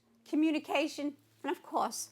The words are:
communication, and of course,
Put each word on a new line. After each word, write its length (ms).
communication, 840
and 80
of 120
course, 480